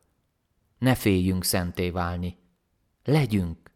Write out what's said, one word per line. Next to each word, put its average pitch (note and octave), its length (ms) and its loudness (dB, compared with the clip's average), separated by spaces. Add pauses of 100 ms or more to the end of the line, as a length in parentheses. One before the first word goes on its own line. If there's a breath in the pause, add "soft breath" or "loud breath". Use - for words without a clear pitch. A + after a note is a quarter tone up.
(760)
Ne B2+ 160 2
féljünk F#2 500 2
szenté F2+ 460 -2
válni, F2 460 -4 (680)
legyünk G#2+ 720 0